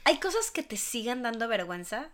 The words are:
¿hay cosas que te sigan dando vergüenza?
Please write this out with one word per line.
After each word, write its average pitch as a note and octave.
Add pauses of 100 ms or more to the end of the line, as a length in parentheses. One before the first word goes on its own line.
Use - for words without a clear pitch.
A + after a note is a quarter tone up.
¿hay D4+
cosas G#4
que D#4
te G#3+
sigan A#3+
dando A3+
vergüenza? F#3+